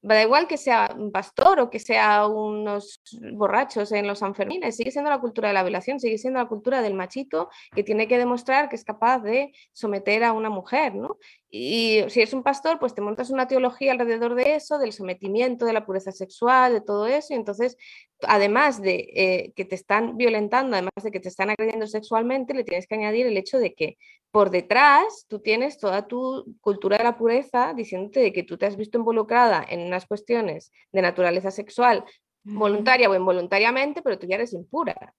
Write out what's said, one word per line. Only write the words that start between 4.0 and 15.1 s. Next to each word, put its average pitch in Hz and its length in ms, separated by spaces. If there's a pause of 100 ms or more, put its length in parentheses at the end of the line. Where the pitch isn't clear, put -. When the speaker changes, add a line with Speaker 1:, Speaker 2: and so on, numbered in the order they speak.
Speaker 1:
los 202 100
Sanfermines, 214 580
sigue 233 140
siendo 294 220
la 277 100
cultura 226 280
de 202 40
la 190 80
violación, 185 380
sigue 220 180
siendo 254 220
la 240 80
cultura 240 340
del 202 140
machito 185 540 (260)
que 208 80
tiene 214 240
que 247 100
demostrar 247 500
que 240 100
es - 60
capaz 233 360
de 247 320 (220)
someter 208 500
a 226 100
una 220 160
mujer, 214 460
¿no? 226 240 (320)
Y 214 560
si 240 140
eres 220 120
un 262 80
pastor, 277 380
pues 247 160
te 202 60
montas 220 280
una 262 180
teología 254 440
alrededor 233 420
de 269 220
eso, 294 240
del 240 120
sometimiento, 208 760